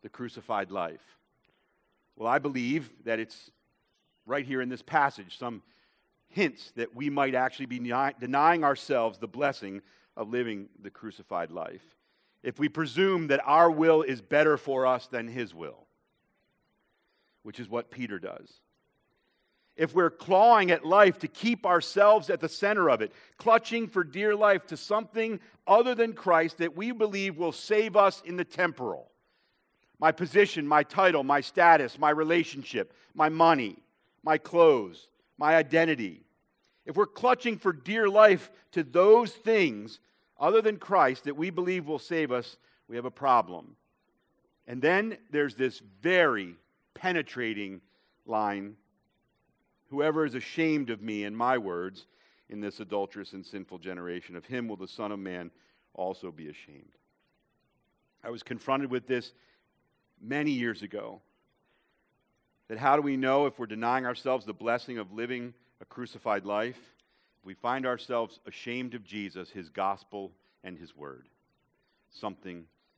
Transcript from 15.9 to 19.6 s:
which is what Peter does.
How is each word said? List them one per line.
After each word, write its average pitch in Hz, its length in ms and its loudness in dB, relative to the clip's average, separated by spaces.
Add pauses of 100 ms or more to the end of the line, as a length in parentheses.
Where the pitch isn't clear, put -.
which 107 160 -18
is 113 120 -14
what 117 200 -8
Peter 110 280 -10
does. - 340 -16 (1200)